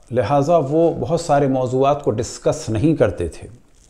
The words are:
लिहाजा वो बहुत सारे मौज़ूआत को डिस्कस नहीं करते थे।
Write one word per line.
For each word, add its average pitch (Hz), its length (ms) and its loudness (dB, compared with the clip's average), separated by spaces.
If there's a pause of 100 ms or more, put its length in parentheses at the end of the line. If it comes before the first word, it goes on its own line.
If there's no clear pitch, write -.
(120)
लिहाजा 139 480 2
वो 156 320 2
बहुत 160 300 -2
सारे 143 280 2
मौज़ूआत 131 520 0
को 135 120 -2
डिस्कस - 560 -4
नहीं 127 260 2
करते 90 360 0
थे। - 160 -18 (420)